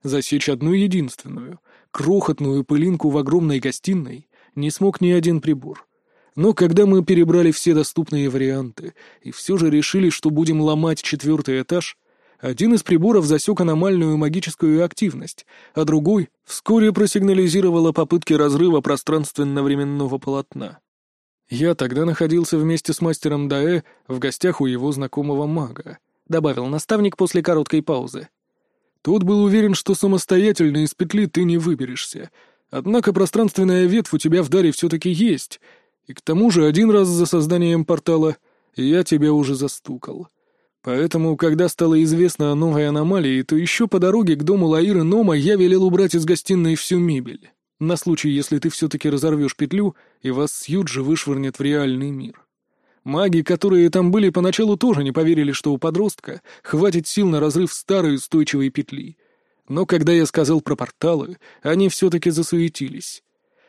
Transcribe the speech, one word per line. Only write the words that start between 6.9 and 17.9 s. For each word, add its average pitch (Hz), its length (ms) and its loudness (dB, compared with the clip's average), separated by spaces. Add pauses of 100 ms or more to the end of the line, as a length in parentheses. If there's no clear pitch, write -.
перебрали 170 480 4
все 170 220 0
доступные 147 540 -2
варианты 135 680 -6 (280)
и 127 80 -14
всё - 260 -4
же 165 140 2
решили, 160 400 2
что 156 200 -2
будем 156 300 0
ломать 156 420 0
четвёртый 139 600 -2
этаж, 170 340 -4 (440)
один 156 340 0
из - 80 0
приборов 180 420 2
засёк 156 360 0
аномальную 165 560 0
магическую 156 680 0
активность, 165 600 -6 (280)
а 156 100 -2
другой 156 440 2 (160)
вскоре 214 480 2
просигнализировал 185 920 2
о 160 60 2